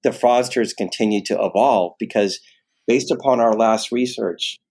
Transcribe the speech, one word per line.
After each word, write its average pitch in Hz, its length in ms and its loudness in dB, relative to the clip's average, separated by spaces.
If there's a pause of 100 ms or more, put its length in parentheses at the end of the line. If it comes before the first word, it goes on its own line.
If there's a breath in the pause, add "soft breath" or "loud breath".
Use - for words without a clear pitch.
the 120 80 2
fraudsters 123 600 2
continue 107 520 -2
to - 180 -2
evolve, 98 560 2
because 104 400 -2 (480 soft breath)
based 180 240 0
upon 127 300 0
our 113 120 4
last 110 380 0
research 120 800 -6